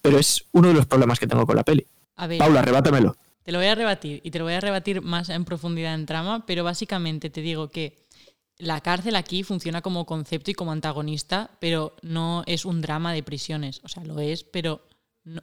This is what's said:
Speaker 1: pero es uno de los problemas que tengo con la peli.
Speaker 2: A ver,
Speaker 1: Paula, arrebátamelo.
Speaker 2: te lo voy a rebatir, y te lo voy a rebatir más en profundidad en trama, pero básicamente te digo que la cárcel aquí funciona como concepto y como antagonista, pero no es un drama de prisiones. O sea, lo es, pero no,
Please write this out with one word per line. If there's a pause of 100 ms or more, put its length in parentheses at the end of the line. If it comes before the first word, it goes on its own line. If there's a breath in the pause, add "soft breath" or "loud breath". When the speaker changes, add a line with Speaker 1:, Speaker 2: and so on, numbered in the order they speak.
Speaker 1:
pero
es
uno
de
los
problemas
que
tengo
con
la
peli. (300)
Speaker 2:
A
ver,
Speaker 1:
Paula,
arrebátamelo. (280)
Speaker 2:
te
lo
voy
a
rebatir,
y
te
lo
voy
a
rebatir
más
en
profundidad
en
trama,
pero
básicamente
te
digo
que (580 soft breath)
la
cárcel
aquí
funciona
como
concepto
y
como
antagonista, (100)
pero
no
es
un
drama
de
prisiones.
O
sea,
lo
es,
pero (440)
no,